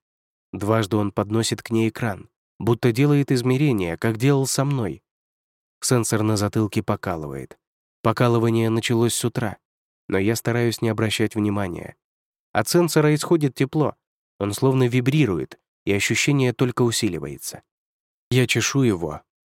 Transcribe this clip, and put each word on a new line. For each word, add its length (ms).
Дважды 440
он 160
подносит 500
к 80
ней 180
экран, 400
будто 340
делает 380
измерения, 680
как 220
делал 280
со 180
мной. 380
Сенсор 420
на 140
затылке 460
покалывает. 760
Покалывание 680
началось 440
с 100
утра, 340
но 100
я 180
стараюсь 460
не 60
обращать 460
внимания. 640
От 160
сенсора 460
исходит 400
тепло, 420
он 140
словно 360
вибрирует, 720
и 80
ощущение 600
только 300
усиливается. 800
Я 160
чешу 360
его, 400